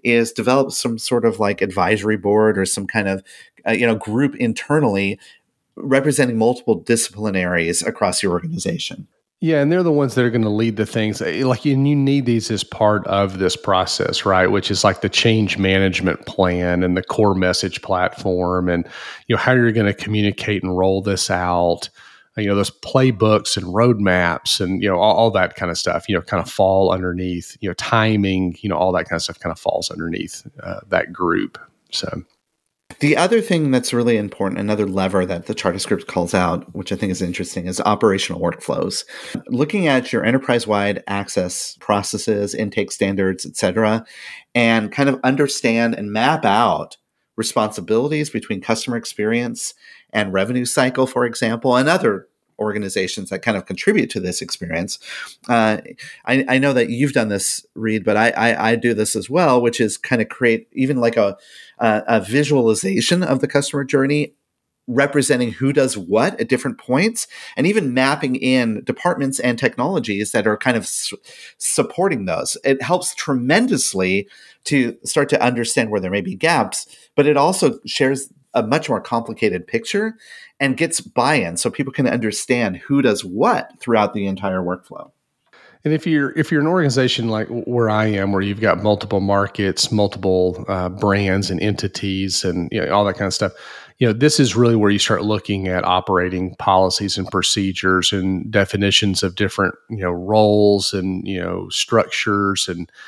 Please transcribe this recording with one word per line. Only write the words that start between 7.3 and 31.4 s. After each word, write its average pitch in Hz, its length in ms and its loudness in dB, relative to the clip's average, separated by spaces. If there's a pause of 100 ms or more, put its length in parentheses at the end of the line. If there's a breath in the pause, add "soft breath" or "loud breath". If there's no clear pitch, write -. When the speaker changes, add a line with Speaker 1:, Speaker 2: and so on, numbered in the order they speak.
Speaker 1:
across 90 360 -2
your 95 100 0
organization. 87 720 -6 (360)
Speaker 2:
Yeah, 160 180 2
and 143 100 2
they're 180 120 2
the 170 100 2
ones 143 220 2
that 127 100 4
are 120 60 2
gonna 113 180 2
lead 107 280 0
the 107 100 0
things. 107 340 -2
Eh, 98 240 -2
like, 127 220 0
and 135 200 4
you 147 80 4
need 139 300 2
these 117 260 0
as 104 140 -2
part 104 440 2
of 98 320 0
this 90 160 2
process, - 680 0
right? 92 220 4
Which 98 240 0
is, 98 140 0
like, 98 180 2
the 98 80 0
change 110 480 2
management 95 640 2
plan 90 580 0
and 90 140 2
the 92 60 0
core 101 320 2
message 92 480 -2
platform 90 880 -2
and, 87 160 0 (400 loud breath)
you 113 100 0
know, - 20 0
how - 140 2
you're 120 180 4
gonna 107 220 2
communicate 104 720 -2
and 92 160 -2
roll 95 240 2
this 98 260 -2
out. 87 640 0 (480 loud breath)
Uh, - 20 -2
you 101 80 -2
know, 101 60 0
those 98 160 0
playbooks 110 880 2
and 92 80 -6
roadmaps 95 960 2
and, 92 200 -2
you 104 60 2
know, 95 80 2
all, 101 180 4
all 110 180 4
that 92 240 0
kind 90 140 -4
of 85 60 -4
stuff, - 320 -2
you 101 60 0
know, 85 80 0
kind 92 200 -2
of - 80 -12
fall 95 400 2
underneath, 90 720 -4
you 101 80 -6
know, 85 60 -6
timing, 98 880 0
you 104 80 -4
know, 82 60 -2
all 90 160 2
that 85 180 -2
kind 85 80 -2
of 80 40 -6
stuff - 180 -8
kind 82 120 -6
of 80 60 -14
falls - 320 -4
underneath, 85 560 -8 (160)
uh, 92 260 -10
that 90 240 -2
group. 90 460 -2 (320)